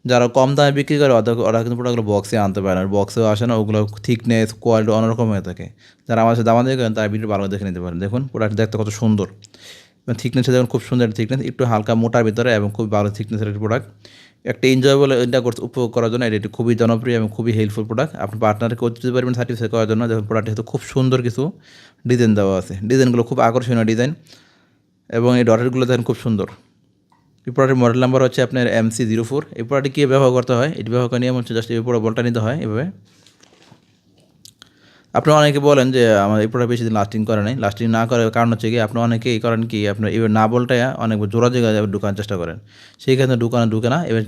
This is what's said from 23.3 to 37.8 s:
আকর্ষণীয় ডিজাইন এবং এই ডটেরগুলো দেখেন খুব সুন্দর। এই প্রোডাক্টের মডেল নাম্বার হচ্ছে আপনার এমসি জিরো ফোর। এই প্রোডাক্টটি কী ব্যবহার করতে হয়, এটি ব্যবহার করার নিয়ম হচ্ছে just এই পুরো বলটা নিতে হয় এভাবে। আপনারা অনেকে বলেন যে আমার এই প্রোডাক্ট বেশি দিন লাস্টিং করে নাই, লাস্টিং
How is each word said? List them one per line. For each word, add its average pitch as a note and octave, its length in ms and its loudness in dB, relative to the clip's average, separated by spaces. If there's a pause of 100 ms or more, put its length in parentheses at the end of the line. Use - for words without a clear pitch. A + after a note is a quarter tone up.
আকর্ষণীয় A#2 420 0
ডিজাইন A#2+ 200 0 (1000)
এবং A#2 280 2
এই B2 100 4
ডটেরগুলো B2 400 2
দেখেন A#2+ 200 0
খুব A#2+ 160 -4
সুন্দর। G#2 220 -2 (1000)
এই C3 80 -8
প্রোডাক্টের C3+ 280 4
মডেল A#2+ 220 4
নাম্বার B2+ 220 2
হচ্ছে B2+ 200 -2
আপনার B2 200 -2 (120)
এমসি A2+ 320 0
জিরো A2+ 180 0
ফোর। C#3+ 140 -4 (160)
এই A2+ 80 -8
প্রোডাক্টটি C#3 280 -2
কী D3 60 -2 (120)
ব্যবহার C3+ 240 4
করতে B2 220 0
হয়, C#3 200 0
এটি A2 140 -8
ব্যবহার B2 180 0
করার B2 120 -2
নিয়ম B2+ 160 -2
হচ্ছে A#2 180 -8
just A2+ 180 -4
এই A2+ 120 -2
পুরো A#2+ 180 0
বলটা A2+ 240 -2
নিতে A#2 160 -2
হয় B2 200 -2
এভাবে। A2 200 -4 (2250)
আপনারা D3+ 260 4
অনেকে C#3+ 280 4
বলেন C3+ 180 6 (100)
যে B2 60 4 (220)
আমার G#2+ 200 2
এই A2 60 0
প্রোডাক্ট A#2+ 220 -2
বেশি A#2 140 -2
দিন A2 120 -2
লাস্টিং G2+ 300 -2
করে G#2+ 180 0
নাই, A#2 80 -4 (100)
লাস্টিং G#2+ 240 -2